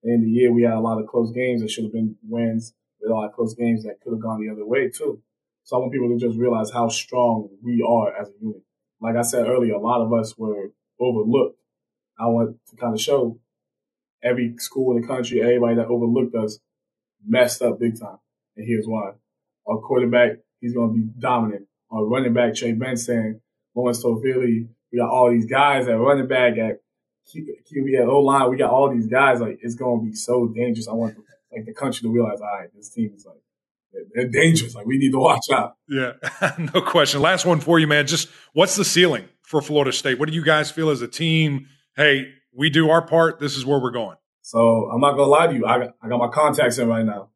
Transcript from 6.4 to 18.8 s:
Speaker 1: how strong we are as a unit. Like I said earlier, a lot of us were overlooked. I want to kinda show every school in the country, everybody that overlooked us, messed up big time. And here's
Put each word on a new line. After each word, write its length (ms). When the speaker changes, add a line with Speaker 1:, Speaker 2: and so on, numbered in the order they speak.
Speaker 1:
how 180
strong 600
we 240
are 280
as 140
a 100
unit. 220
Like 140
I 80
said 240
earlier, 260
a 60
lot 220
of 120
us 240
were 340
overlooked. 600
I 80
want 300
to 60
kinda 220
show 420
every 340
school 380
in 60
the 60
country, 340
everybody 340
that 120
overlooked 480
us, 240
messed 360
up 180
big 200
time. 180
And 120
here's 200